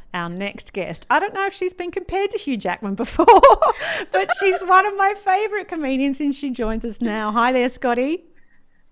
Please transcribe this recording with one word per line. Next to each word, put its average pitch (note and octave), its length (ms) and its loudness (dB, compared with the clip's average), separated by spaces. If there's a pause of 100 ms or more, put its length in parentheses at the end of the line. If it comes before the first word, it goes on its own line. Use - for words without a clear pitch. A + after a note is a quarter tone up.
(140)
our F3 160 -6
next G3 440 -10
guest. E3+ 360 -8
I C#4+ 100 2
don't G4 140 -4
know G4 120 -2
if G4 80 -4
she's F#4 200 -6
been F4+ 180 -10
compared G4 400 -4
to A4+ 60 -6
Hugh C4 200 -4
Jackman G3 380 -6
before, - 300 0
<laughs> C5 880 6
but F#4+ 180 -2 (100)
she's F#4+ 220 2
one F#4 240 4
of G4+ 100 -4
my G4 200 0
favourite G4 520 -2
comedians C#4 540 -4
and C#4+ 140 -2
she C#4 160 -6
joins A3+ 340 -4
us G#3 160 -8
now. G#3+ 300 -4
Hi A#3 200 2
there, B3+ 180 0
Scotty. B3+ 560 -2 (680)